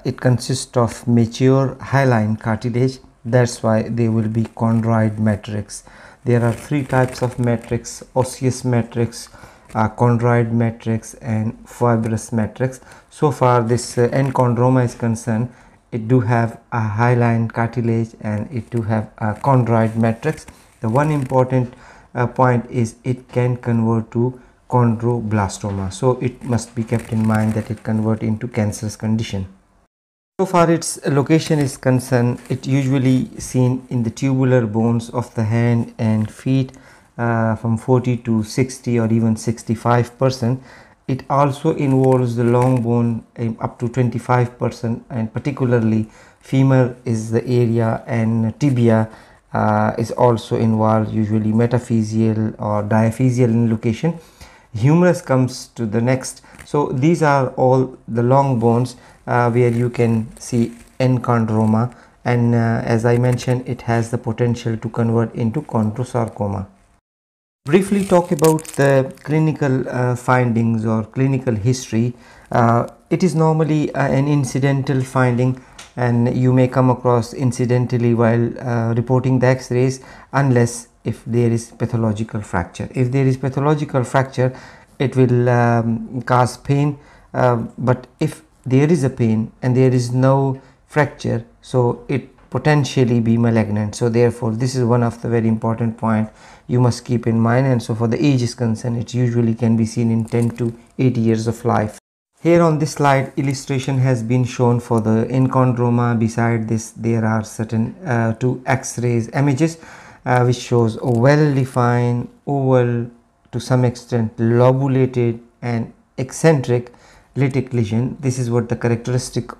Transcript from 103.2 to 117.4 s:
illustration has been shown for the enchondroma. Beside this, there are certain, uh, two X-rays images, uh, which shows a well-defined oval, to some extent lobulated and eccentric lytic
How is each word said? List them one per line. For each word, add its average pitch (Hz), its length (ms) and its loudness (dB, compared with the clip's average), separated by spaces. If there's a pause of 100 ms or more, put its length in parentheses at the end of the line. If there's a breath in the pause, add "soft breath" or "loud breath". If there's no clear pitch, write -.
illustration 135 640 -2
has 127 240 2
been 123 200 2
shown 120 360 0
for 120 200 0
the 110 300 2
enchondroma. 123 920 2
Beside 113 480 0
this, 113 240 -4
there 113 340 -2
are 110 180 0
certain, 113 520 -4 (100)
uh, 117 280 0
two 123 320 -4
X-rays 120 680 -2
images, 143 440 0 (480 loud breath)
uh, 123 180 2
which 123 140 2
shows 113 400 0
a - 120 -4
well-defined 123 1200 2 (180)
oval, 123 640 0 (420)
to 123 80 -6
some 127 240 0
extent 120 540 -2
lobulated 123 1000 2 (220)
and 117 300 -4 (260)
eccentric 127 760 0 (420 soft breath)
lytic 131 380 -2